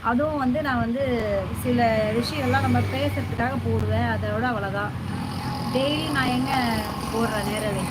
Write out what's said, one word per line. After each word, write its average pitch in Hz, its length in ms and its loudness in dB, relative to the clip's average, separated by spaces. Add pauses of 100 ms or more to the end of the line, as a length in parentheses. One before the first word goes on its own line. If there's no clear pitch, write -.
அதுவும் 294 340 2
வந்து 262 240 0
நான் 269 180 0
வந்து 233 240 0 (600)
சில 226 520 2
விஷயம்லாம் 262 460 0
நம்ம 247 180 4
பேசுறதுக்காக 262 840 0
போடுவேன். 226 420 2
அதோட 214 360 -2
அவ்வளோதான். 202 480 -2 (840)
டெய்லி 294 380 0
நான் 262 160 2
எங்க 247 520 2 (340)
போடுறேன் 220 340 0
நேரலை? 208 440 -2